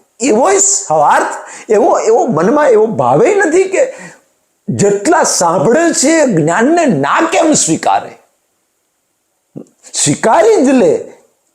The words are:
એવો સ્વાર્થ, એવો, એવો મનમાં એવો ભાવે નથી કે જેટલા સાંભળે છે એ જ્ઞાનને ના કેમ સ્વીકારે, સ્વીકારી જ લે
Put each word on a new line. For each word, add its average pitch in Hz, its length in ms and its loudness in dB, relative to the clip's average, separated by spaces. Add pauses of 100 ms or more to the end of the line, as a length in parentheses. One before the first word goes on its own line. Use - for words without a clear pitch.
(200)
એવો 277 380 0
સ્વાર્થ, 170 880 -2 (220)
એવો, 226 280 2
એવો 247 280 0
મનમાં 247 420 0
એવો 220 180 4
ભાવે 156 480 0
નથી 370 300 0
કે 381 280 -2 (760)
જેટલા 202 540 0
સાંભળે 226 680 0
છે 247 160 -2
એ 320 180 2
જ્ઞાનને 226 600 0
ના 196 460 0
કેમ 320 200 0
સ્વીકારે, - 680 -2 (1800)
સ્વીકારી 302 720 2
જ - 20 2
લે 196 440 0 (420)